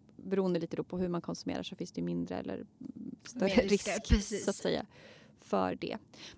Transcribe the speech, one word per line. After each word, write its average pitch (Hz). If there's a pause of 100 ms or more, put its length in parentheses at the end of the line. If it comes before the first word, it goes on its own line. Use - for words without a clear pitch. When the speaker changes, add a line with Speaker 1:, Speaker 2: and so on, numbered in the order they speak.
(160)
Speaker 1:
beroende 190
lite 165
då 156
på 185
hur 180
man 175
konsumerar -
så 175
finns -
det -
ju -
mindre 175
eller - (580)
större 196
Speaker 2:
Mer 202
risker, 196
Speaker 1:
risk, 202
Speaker 2:
precis. 202
Speaker 1:
så 190
att 196
säga, 175 (520)
för 185
det. - (400)